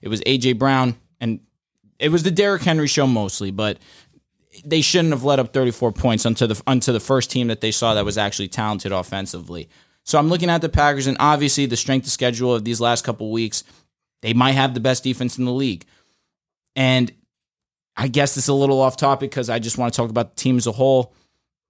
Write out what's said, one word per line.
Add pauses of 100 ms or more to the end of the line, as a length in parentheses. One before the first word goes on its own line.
it
was
A
J
Brown, (260)
and (580)
it
was
the
Derrick
Henry
show
mostly,
but (840)
they
shouldn't
have
let
up
thirty-four
points
onto
the,
onto
the
first
team
that
they
saw
that
was
actually
talented
offensively. (360)
So
I'm
looking
at
the
Packers,
and
obviously
the
strength
of
schedule
of
these
last
couple
weeks, (600)
they
might
have
the
best
defense
in
the
league. (920)
And (840)
I
guess
it's
a
little
off
topic
'cause
I
just
wanna
talk
about
the
team
as
a
whole. (560)